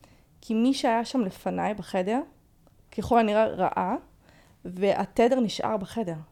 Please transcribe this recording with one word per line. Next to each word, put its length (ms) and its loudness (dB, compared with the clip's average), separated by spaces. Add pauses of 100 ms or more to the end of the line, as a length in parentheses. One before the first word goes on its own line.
(400)
כי 140 -6
מי 200 2
שהיה 300 2
שם 160 -2
לפניי 540 -4
בחדר, 460 -2 (720)
ככל 260 2
הנראה 280 4
ראה, 480 -2 (680)
והתדר 760 2
נשאר 360 -2
בחדר. 380 -6 (180)